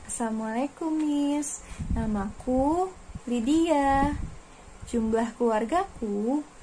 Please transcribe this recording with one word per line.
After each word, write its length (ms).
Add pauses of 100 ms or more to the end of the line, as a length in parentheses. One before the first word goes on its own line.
Assalamualaikum 800
Miss, 720 (320)
namaku 960 (400)
Lydia. 880 (720)
Jumlah 480
keluargaku 1040 (240)